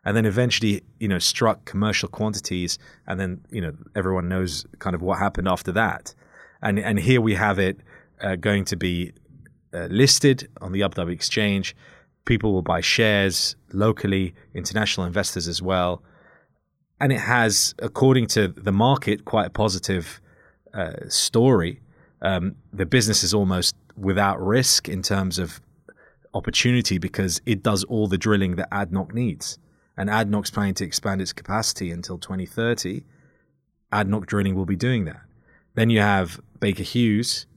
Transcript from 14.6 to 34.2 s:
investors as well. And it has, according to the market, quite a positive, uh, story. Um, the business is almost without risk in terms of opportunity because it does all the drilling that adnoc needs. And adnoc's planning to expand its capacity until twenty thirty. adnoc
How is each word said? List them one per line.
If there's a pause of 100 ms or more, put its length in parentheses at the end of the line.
investors
as
well. (960)
And
it
has,
according
to
the
market,
quite
a
positive, (520)
uh,
story. (400)
Um, (160)
the
business
is
almost (220)
without
risk
in
terms
of (720)
opportunity
because
it
does
all
the
drilling
that
adnoc
needs. (380)
And
adnoc's
planning
to
expand
its
capacity
until
twenty
thirty. (880)
adnoc